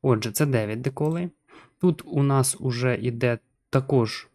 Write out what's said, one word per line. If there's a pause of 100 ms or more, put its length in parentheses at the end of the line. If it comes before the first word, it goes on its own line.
Отже,
це
дев'ять
деколей. (520)
Тут
у
нас
уже
іде (300)
також